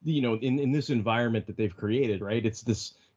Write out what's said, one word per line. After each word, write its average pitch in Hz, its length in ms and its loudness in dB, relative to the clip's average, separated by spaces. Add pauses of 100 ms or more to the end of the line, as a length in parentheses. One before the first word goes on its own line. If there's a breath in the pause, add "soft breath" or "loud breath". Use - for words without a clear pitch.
you 151 180 0
know, 117 140 2
in, 127 240 0
in 139 140 2
this 147 180 0
environment 113 560 0
that 104 100 -10
they've 107 200 -2
created, 110 460 0
right, 110 220 -2
it's 110 180 -2
this, - 320 -4 (220 soft breath)